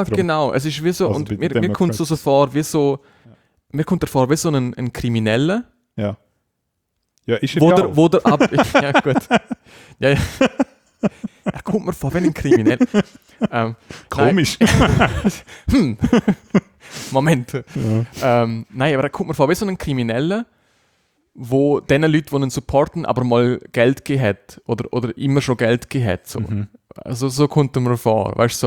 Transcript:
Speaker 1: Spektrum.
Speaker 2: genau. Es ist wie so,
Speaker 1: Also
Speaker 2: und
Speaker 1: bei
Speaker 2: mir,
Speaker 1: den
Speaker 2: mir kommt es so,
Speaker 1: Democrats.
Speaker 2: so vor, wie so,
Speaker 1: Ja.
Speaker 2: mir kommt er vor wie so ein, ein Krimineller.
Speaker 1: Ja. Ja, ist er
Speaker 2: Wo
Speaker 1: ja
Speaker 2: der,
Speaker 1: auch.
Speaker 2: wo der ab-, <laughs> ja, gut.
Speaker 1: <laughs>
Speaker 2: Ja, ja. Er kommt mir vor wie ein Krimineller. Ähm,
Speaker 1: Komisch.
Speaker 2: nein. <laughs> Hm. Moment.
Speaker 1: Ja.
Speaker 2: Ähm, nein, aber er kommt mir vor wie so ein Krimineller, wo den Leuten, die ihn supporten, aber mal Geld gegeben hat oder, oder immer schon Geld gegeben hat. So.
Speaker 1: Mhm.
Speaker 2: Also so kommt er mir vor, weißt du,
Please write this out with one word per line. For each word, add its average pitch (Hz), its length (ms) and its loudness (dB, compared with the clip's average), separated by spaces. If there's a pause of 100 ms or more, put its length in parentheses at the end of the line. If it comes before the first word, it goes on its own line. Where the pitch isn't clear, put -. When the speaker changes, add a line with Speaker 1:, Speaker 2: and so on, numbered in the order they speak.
Speaker 1:
Spektrum. 170 160 -2
Speaker 2:
genau. 156 360 0
Es 131 120 -2
ist 147 180 -6
wie 175 80 2
so, 175 160 -2
Speaker 1:
Also 104 120 0
Speaker 2:
und 104 100 -6
Speaker 1:
bei 104 80 -4
Speaker 2:
mir, 165 120 -2
Speaker 1:
den - 120 0
Speaker 2:
mir - 100 0
kommt 170 200 0
es 110 60 -4
so, 165 60 -2
Speaker 1:
Democrats. 151 200 -2
Speaker 2:
so 147 60 0
vor, 139 240 4
wie 147 100 0
so, 139 360 0 (260)
Speaker 1:
Ja. 117 60 -20 (400)
Speaker 2:
mir 147 140 -2
kommt 175 180 0
er 147 40 -2
vor 127 220 2
wie 156 60 4
so 165 140 -2
ein, 127 260 0
ein 123 180 -6
Krimineller. 123 720 0 (320)
Speaker 1:
Ja. 110 220 -4 (1080)
Ja, 117 120 0
ist 139 180 -4
er 135 60 2
Speaker 2:
Wo 165 100 8
Speaker 1:
ja 180 60 6
Speaker 2:
der, 190 100 4
Speaker 1:
auch. 147 80 -6
Speaker 2:
wo 160 120 6
der 175 180 2
ab-, 214 260 4
<laughs> 208 240 2
ja, 143 160 2
gut. - 320 2
Speaker 1:
<laughs> - 760 -6
Speaker 2:
Ja, 131 120 2
ja. 139 60 4 (1300)
Er - 180 -6
kommt 208 220 -4
mir 180 80 -4
vor 135 200 -6
wie 165 40 -4
ein 180 160 2
Krimineller. 127 520 2 (640)
Ähm, 117 240 -4 (340)
Speaker 1:
Komisch. 139 500 2
Speaker 2:
nein. - 500 4 (600)
<laughs> - 0 -
Hm. 156 280 2 (1120)
Moment. 135 420 0
Speaker 1:
Ja. 120 880 -2
Speaker 2:
Ähm, 113 260 -6
nein, 139 240 -2
aber 131 100 0
er 143 60 -4
kommt 175 200 -6
mir 156 60 -8
vor 143 140 2
wie 180 60 2
so 214 100 -4
ein 185 120 -4
Krimineller, 143 680 -2 (880)
wo 135 460 0
den 139 240 2
Leuten, 156 320 0
die 139 80 0
ihn 131 60 -2
supporten, 151 560 -2
aber 123 180 -2
mal 120 360 2 (120)
Geld 123 340 2
gegeben 135 220 0
hat - 380 -6
oder, 113 260 -6
oder 120 260 -4
immer 139 240 2
schon 123 160 -2
Geld 120 320 0
gegeben 123 220 -2
hat. - 160 -6
So. 123 120 -8
Speaker 1:
Mhm. 104 280 -4 (280)
Speaker 2:
Also 131 340 -6
so 139 180 2
kommt 143 280 -2
er 131 60 0
mir 123 160 0
vor, 110 380 0
weißt 117 200 0
du, - 120 -10